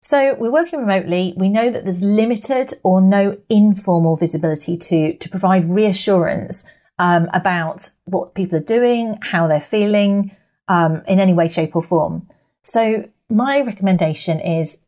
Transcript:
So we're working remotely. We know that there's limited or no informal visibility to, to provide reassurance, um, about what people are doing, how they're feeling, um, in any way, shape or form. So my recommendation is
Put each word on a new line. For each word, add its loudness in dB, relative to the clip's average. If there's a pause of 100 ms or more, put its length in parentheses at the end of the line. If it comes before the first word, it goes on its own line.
So 0
we're -4
working -2
remotely. -2
We 0
know 0
that -8
there's -4
limited 0
or 4
no 2 (100)
informal 2
visibility -2
to, 0
to -12
provide 0
reassurance, 0 (320)
um, 2
about -4 (140)
what -6
people -2
are -4
doing, 0
how -2
they're 2
feeling, 0 (300)
um, 2
in 4
any 4
way, 2
shape -2
or -2
form. -2 (340)
So 0 (220)
my 2
recommendation 0
is -4